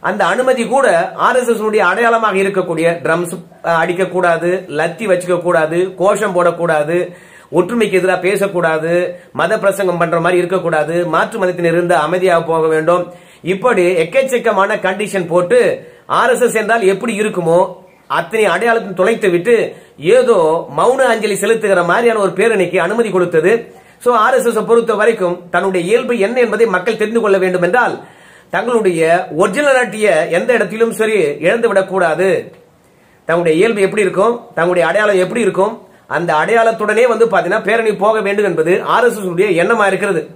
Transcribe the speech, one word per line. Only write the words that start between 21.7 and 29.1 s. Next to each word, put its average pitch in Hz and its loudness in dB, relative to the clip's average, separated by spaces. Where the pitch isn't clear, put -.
மாதிரியான 220 2
ஒரு 190 0
பேரணிக்கு 196 0
அனுமதி 208 0
கொடுத்தது. 175 0
So, 240 0
ஆர் 226 2
எஸ் 233 2
எஸ் 214 -2
பொறுத்த 226 2
வரைக்கும் 202 0
தன்னுடைய 180 0
இயல்பு 233 0
என்ன 233 0
என்பதை 220 2
மக்கள் 185 -2
தெரிந்து 214 -2
கொள்ள 196 2
வேண்டும் 180 0
என்றால், 185 0
தங்களுடைய 180 0